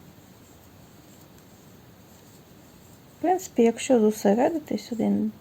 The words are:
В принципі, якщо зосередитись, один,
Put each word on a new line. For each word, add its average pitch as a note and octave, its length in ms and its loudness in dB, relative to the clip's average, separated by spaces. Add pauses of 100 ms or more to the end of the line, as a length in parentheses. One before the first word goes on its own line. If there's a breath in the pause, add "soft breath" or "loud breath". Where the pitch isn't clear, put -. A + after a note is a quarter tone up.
(3250)
В - 20 -20
принципі, F4 420 0
якщо A#3 380 2
зосередитись, G#3+ 920 0
один, G#3+ 480 -2